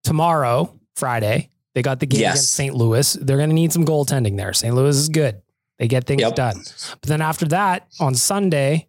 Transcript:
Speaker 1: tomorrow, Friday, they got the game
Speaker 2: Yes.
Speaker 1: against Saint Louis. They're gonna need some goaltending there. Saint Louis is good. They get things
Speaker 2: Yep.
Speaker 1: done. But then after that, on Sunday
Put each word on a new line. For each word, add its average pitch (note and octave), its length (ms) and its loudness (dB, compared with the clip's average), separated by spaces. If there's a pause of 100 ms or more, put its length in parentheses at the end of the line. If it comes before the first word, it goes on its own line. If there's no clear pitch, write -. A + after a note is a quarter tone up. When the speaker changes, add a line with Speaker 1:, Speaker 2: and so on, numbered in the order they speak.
Speaker 1:
tomorrow, D#3 680 0 (220)
Friday, A#2 540 -2 (260)
they B2+ 60 0
got C3 180 -2
the D#3 60 -2
game A#2+ 160 0
Speaker 2:
Yes. F#2 140 2
Speaker 1:
against - 180 0
Saint C#3 220 -4
Louis. A#2 460 2
They're C3+ 160 0
gonna D#3 160 2
need E3 200 2
some E3+ 120 2
goaltending C#3 520 0
there. G2 160 -6
Saint A#2 220 -2
Louis C#3 200 4
is D3 140 0
good. C#3+ 320 -2 (380)
They A#2+ 80 -2
get B2+ 180 0
things C#3 160 0
Speaker 2:
Yep. A2+ 140 0
Speaker 1:
done. A#2 280 -2 (280)
But - 180 -20
then D3+ 120 0
after D#3 260 -2
that, F#3 400 0 (120)
on C3+ 160 0
Sunday D#3+ 720 0